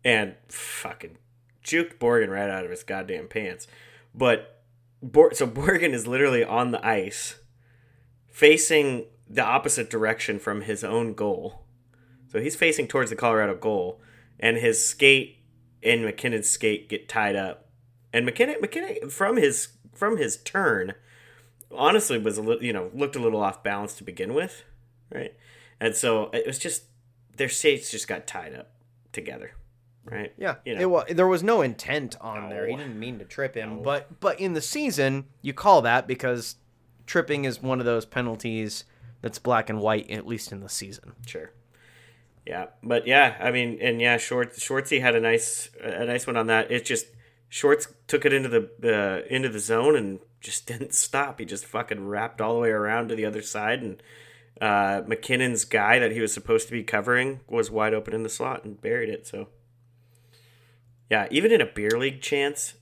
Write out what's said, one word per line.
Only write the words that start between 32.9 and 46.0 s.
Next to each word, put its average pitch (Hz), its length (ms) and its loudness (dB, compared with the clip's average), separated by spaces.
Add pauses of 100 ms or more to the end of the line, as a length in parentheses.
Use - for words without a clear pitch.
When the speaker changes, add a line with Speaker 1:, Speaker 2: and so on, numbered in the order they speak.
Speaker 2:
mean 117 200 -10
to 98 60 -16
trip 135 300 -6
him, 110 220 -6
Speaker 1:
No. 110 40 -10
Speaker 2:
but, 143 380 -4
but 185 200 0
in 185 140 -2
the 156 80 -2
season, 139 640 0 (160)
you 139 120 -6
call 180 300 8
that 120 240 4
because 123 480 -4 (500)
tripping 156 400 0
is 120 160 -4
one 131 180 -2
of 120 60 -2
those 117 200 2
penalties 110 800 -6 (380)
that's 113 180 -8
black 117 300 2
and 107 100 -4
white, 107 320 0
at 104 160 -8
least 113 240 -8
in 98 80 -12
the 101 100 -16
season. - 440 -12 (120)
Speaker 1:
Sure. 78 260 -14 (920)
Yeah, 90 220 -8 (140)
but 117 260 0
yeah, 131 340 6
I 120 100 0
mean, 120 300 -2
and 117 180 0
yeah, 120 180 4
Schwartz, 123 480 -2
Schwartzy 135 360 0
had 120 140 4
a 113 40 6
nice, 113 500 0 (140)
a 113 220 -4